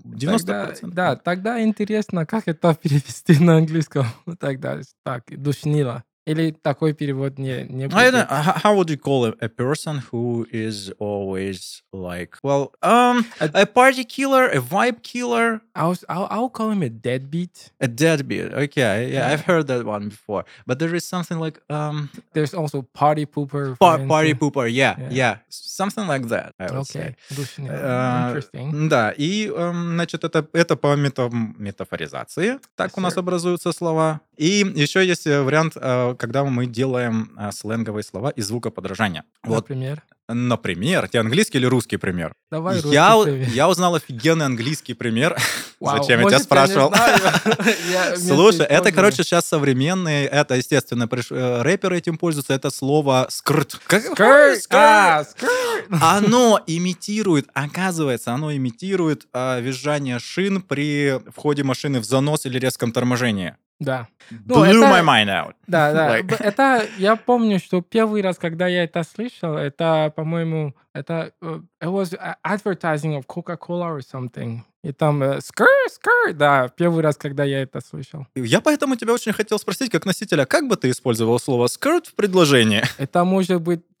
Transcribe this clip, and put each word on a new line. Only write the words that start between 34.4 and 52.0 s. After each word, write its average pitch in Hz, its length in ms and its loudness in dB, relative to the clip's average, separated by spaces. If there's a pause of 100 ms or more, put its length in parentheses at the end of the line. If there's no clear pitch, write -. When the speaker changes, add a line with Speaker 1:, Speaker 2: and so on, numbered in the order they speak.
Speaker 1:
ещё 151 260 2
есть, 180 260 0
э, 143 140 2
вариант, 151 340 2
э, 123 420 -2
когда 127 260 -2
мы 127 240 -2
делаем, 120 720 -2
э, 104 120 -8
сленговые 107 520 -6
слова 107 280 -8
из 104 160 -6
звукоподражания. 95 760 -6 (200)
Вот. 113 120 -2 (140)
Speaker 2:
Например? 135 320 -8 (280)
Speaker 1:
Например, 120 800 -2
тебе 120 140 2
английский 143 360 0
или 127 80 2
русский 120 320 0
пример? 87 360 -6 (180)
Speaker 2:
Давай 175 280 -4
Speaker 1:
Я 151 340 6
Speaker 2:
русский 208 180 4
Speaker 1:
у-, - 40 -2
Speaker 2:
пример. 131 140 -2
Speaker 1:
я 131 200 2
узнал 175 260 2
офигенный 147 500 0
английский 127 480 -4
пример. 120 440 0 (200)
<laughs> - 220 -14
Speaker 2:
Вау, 143 180 0
Speaker 1:
Зачем 139 220 4
я - 80 6
тебя - 20 6
Speaker 2:
может, - 20 6
я - 80 8
не - 40 2
Speaker 1:
спрашивал? 135 460 4
Speaker 2:
знаю. 226 300 6
<laughs> 190 560 2 (160)
Я, 180 180 0
мне 175 80 -4
Speaker 1:
Слушай, 175 480 4
это, 143 100 4
Speaker 2:
сложно. 196 160 4
Speaker 1:
короче, 185 320 4
сейчас 170 220 2
современные, 147 800 0
это, 135 300 0
естественно, 123 520 0
приш-, 123 240 -6
э, 123 300 -2
рэперы 180 360 0
этим 165 200 -4